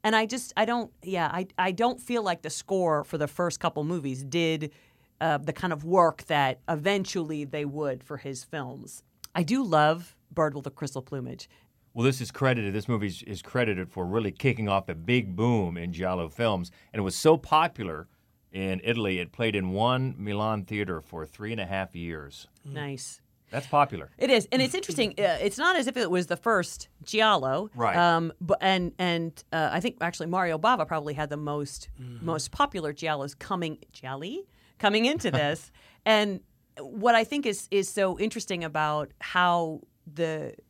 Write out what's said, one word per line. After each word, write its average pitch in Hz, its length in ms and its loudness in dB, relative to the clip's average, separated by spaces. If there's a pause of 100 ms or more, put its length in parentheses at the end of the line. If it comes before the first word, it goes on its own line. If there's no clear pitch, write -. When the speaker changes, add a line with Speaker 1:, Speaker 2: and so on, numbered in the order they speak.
Speaker 1:
and 214 100 4
I 220 100 4
just, 240 320 -6
I 220 100 4
don't, 233 260 -4 (100)
yeah, 170 300 -2
I, 185 160 -4 (100)
I 190 140 2
don't 240 280 2
feel 240 220 -2
like 175 200 0
the 151 80 -8
score 165 520 2
for - 160 -6
the 143 100 0
first 175 300 -2
couple 156 240 -2
movies 143 400 -4
did, 160 480 0 (500)
uh, 151 180 2
the 151 140 -4
kind 180 200 -2
of 147 120 -6
work 170 420 4
that 139 420 2
eventually 165 760 -2
they 147 200 -6
would 139 400 -4
for 143 140 -12
his 135 260 -10
films. 131 580 -12 (320)
I 175 80 2
do 240 220 2
love 160 520 4 (140)
Bird 151 240 0
with 135 100 -10
the 139 60 -6
Crystal 135 320 -8
Plumage. 127 460 -10 (440)
Speaker 2:
Well, 117 120 0
this 131 160 2
is 113 120 -6
credited, 120 420 2
this 107 140 -2
movie 107 180 0
is, 90 160 -6
is 98 200 -10
credited 104 460 -2
for 92 160 -6
really 101 280 0
kicking 127 360 0
off 98 200 0
a 87 80 -6
big 98 400 0
boom 104 400 2
in 87 160 -6
Giallo 90 360 -2
films, 98 440 0 (200)
and 110 60 -4
it 101 60 0
was 92 100 -2
so 156 220 6
popular 120 720 0 (420)
in 95 340 -2
Italy, 107 360 0
it 87 120 -6
played 113 240 0
in 92 140 0
one 127 480 0
Milan 104 460 -2
theater 92 360 -4
for 80 260 -12
three 107 260 -10
and 110 80 -6
a 92 60 -4
half 95 280 -4
years. 80 540 -10 (200)
Speaker 1:
Mm. 139 60 -12
Nice. 143 460 -10 (300)
Speaker 2:
That's 135 180 -6
popular. 135 500 0
Speaker 1:
It - 120 2
is, 233 200 4
and 254 100 2
it's 269 140 0
interesting. 277 440 -2
Uh, 180 220 2
it's 202 180 -2
not 349 180 2
as 254 100 2
if 262 100 -4
it 208 140 0
was 180 160 2
the 175 100 -2
first - 520 -2 (160)
Giallo, 196 720 2
Speaker 2:
Right. - 200 2
Speaker 1:
Um, 165 440 4
bu-, 175 200 2
and, 185 380 2
and, 165 420 0 (120)
uh, 156 200 2
I 170 80 0
think 214 200 -2
actually 170 260 -4
Mario 170 320 0
Bava 190 280 2
probably 151 280 -4
had 147 160 -4
the 147 60 -4
most, 147 520 -6 (120)
Speaker 3:
Mm-hmm. 123 260 -12
Speaker 1:
most 160 260 -2
popular 185 400 0
Giallos 147 460 -4
coming, 170 400 -4 (140)
Gialli? 147 460 -10 (420)
Coming 214 240 4
into 285 260 0
Speaker 2:
<laughs> 156 100 0
Speaker 1:
this. 147 300 -2 (340)
And 208 360 4 (400)
what 214 340 2
I 226 80 6
think 285 240 -2
is, 202 240 -4
is 190 180 2
so 190 300 0
interesting 196 460 -4
about 151 560 -2
how 175 600 2 (320)
the 156 420 -4 (160)